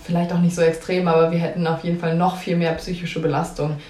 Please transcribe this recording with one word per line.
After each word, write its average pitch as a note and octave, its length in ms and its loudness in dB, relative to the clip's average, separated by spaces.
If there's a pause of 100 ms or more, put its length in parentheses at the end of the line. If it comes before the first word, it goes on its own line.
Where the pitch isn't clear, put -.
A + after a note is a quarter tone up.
vielleicht F3 280 0
auch F3 60 0
nicht F3 160 4
so E3+ 80 0
extrem, E3+ 460 2
aber E3 240 4
wir E3+ 60 0
hätten E3 280 -2
auf D#3+ 160 -2
jeden E3+ 160 -2
Fall E3 160 -2
noch F3 220 2
viel F3 200 -2
mehr E3 180 2
psychische F3 460 -6
Belastung, D3+ 560 -2 (140)